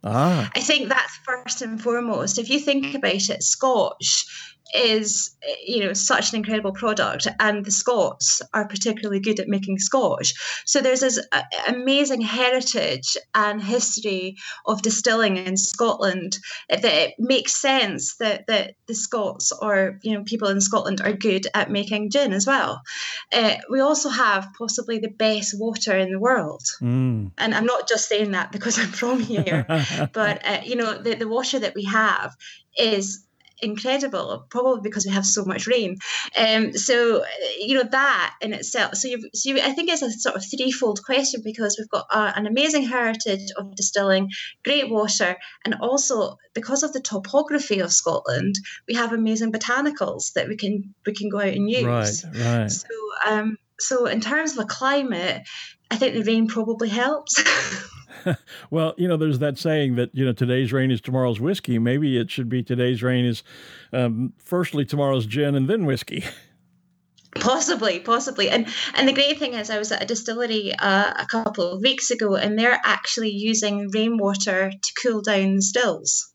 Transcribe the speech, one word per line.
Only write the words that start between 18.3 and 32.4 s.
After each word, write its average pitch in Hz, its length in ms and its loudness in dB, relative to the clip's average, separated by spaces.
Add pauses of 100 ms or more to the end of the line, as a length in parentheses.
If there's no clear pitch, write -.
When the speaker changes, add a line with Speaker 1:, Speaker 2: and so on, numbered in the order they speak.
Speaker 2:
that 220 260 0 (140)
the 226 80 -4
Scots - 560 -2
or, 196 500 0
you 220 120 0
know, 202 100 -4
people 220 240 -2
in 196 120 2
Scotland 196 420 0
are 208 100 2
good 196 420 0
at 208 160 2
making 208 400 -2
gin 269 220 2
as 202 120 2
well. 262 360 0 (520)
Uh, 220 240 4 (140)
we 262 80 2
also 294 300 2
have 214 400 2 (100)
possibly 233 400 -4
the 220 100 -4
best 214 480 0
water 220 400 -2
in 190 140 2
the 190 80 -2
world. 220 460 0 (180)
Speaker 1:
Mm. 120 560 2
Speaker 2:
And 220 160 0
I'm 220 120 2
not 247 200 0
just 214 220 0
saying 208 240 0
that 180 180 -2
because 226 280 -2
I'm 226 100 0
from 247 320 -2
here, 180 480 0
Speaker 1:
<laughs> 151 440 0
Speaker 2:
but, 214 320 0
uh, 202 200 -2
you 247 100 -4
know, 226 260 -2
the, 226 140 -2
the 226 140 -4
water 254 320 0
that 208 160 -4
we 208 80 -6
have 214 500 0 (420)